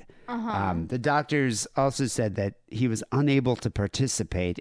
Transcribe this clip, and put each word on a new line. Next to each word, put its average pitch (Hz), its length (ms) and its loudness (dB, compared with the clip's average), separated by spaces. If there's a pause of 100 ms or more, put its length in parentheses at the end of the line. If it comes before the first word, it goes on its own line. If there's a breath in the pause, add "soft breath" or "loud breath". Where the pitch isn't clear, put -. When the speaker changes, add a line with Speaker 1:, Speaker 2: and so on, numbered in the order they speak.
(280 soft breath)
Speaker 1:
Uh-huh. 233 220 -4
Speaker 2:
Um, 185 360 0
the 131 120 -4
doctors 143 680 0 (100)
also 135 300 2
said 110 300 -2
that 101 180 -2 (140)
he 120 200 0
was 113 240 -2
unable 135 440 4
to - 140 -2
participate 95 920 0